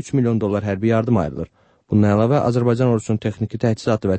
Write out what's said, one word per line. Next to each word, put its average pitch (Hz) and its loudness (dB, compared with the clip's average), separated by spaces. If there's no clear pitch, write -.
üç - -8
milyon 117 0
dollar 101 -2
hərbi 101 -2
yardım 113 2
ayrılır. 73 -6
Bundan 104 4
əlavə 117 2
Azərbaycan 120 0
ordusunun 107 -2
texniki 110 -6
təchizatı 113 -2
və 95 0